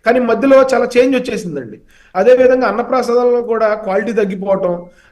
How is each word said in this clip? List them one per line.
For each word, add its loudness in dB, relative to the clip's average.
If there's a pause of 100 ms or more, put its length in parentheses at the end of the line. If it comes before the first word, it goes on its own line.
కానీ 2
మధ్యలో 4 (120)
చాలా 0 (100)
చేంజ్ 2
వచ్చేసిందండి. -8 (380)
అదేవిధంగా 4
అన్నప్రసాదంలో 0
కూడా -2
క్వాలిటీ -4
తగ్గిపోవటం, -2 (260)